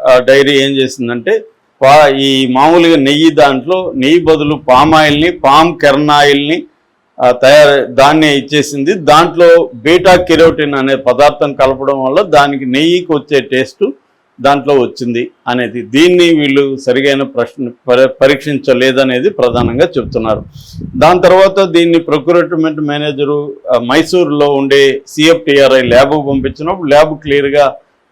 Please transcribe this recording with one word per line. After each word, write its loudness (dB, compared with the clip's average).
ఆ, 4
డైరీ 2
ఏం 0
చేసిందంటే -4
పా-, 4
ఈ -2
మామూలుగా 2
నెయ్యి 0
దాంట్లో -2
నెయ్యి 0
బదులు -2
పామ్ 4
ఆయిల్ని, 2
పామ్ 0
కెర్న్ 0
ఆయిల్ని, 0
ఆ, 4
తయారు, 4
దాన్నే 0
ఇచ్చేసింది. -4
దాంట్లో 2
బీటా 2
కెరోటిన్ 0
అనే -2
పదార్థం 0
కలపడం -2
వల్ల 0
దానికి -2
నెయ్యికి -2
వచ్చే -2
టేస్ట్ -4
దాంట్లో 0
వచ్చింది -4
అనేది, -6
దీన్ని 0
వీళ్ళు 0
సరిగైన -2
ప్రశ్న -6
పరి-, 2
పరీక్షించలేదనేది -2
ప్రధానంగా -2
చెప్తున్నారు. -4
దాని 2
తర్వాత 2
దీన్ని 0
ప్రొక్యూర్‌మెంట్ -2
మేనేజరు, -6
ఆ, 0
మైసూరులో 0
ఉండే 0
సిఎఫ్టిఆర్ఐ 2
ల్యాబ్కు 2
పంపించినప్పుడు -6
ల్యాబ్ 2
క్లియర్గా -2